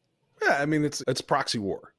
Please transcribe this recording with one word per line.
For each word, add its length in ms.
Yeah, 160
I 80
mean, 180
it's, 220
it's 140
proxy 360
war. 420